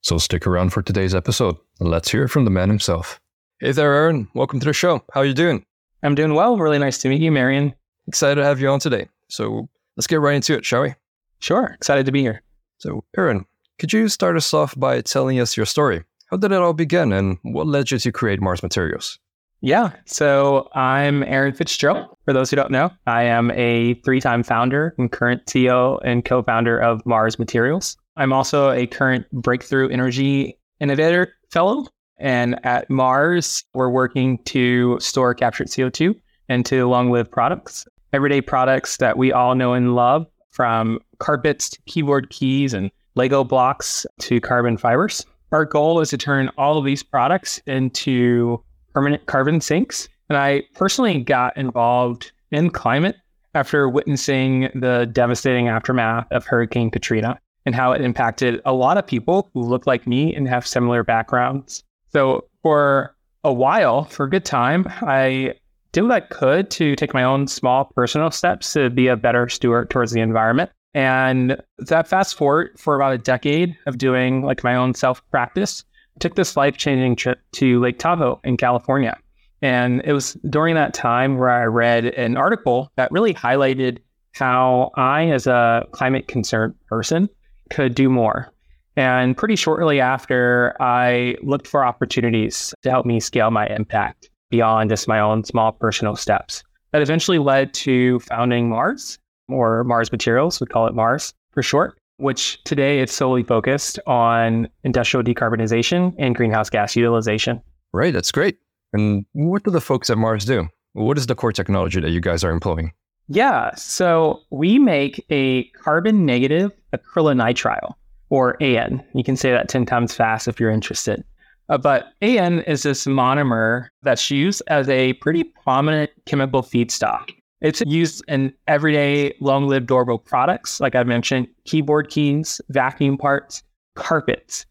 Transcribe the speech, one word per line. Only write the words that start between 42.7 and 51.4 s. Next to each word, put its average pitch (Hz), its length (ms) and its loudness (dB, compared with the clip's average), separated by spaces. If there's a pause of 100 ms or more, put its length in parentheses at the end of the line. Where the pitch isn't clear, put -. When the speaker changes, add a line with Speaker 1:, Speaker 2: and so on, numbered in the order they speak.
Speaker 2:
and 98 200 -4 (240)
Lego 131 260 2
blocks 127 640 -2 (140)
to 120 200 0
carbon 120 360 0
fibers. 131 500 0 (240)
Our 156 140 2
goal 156 360 2
is 156 100 -2
to 135 80 -4
turn 135 380 0
all 147 220 2
of 139 60 -2
these 139 180 -2
products 143 640 -2
into 123 960 0 (300)
permanent 143 340 0
carbon 147 340 0
sinks. - 480 -4 (200)
And 147 100 0
I 139 240 2 (140)
personally 185 480 0
got 127 320 0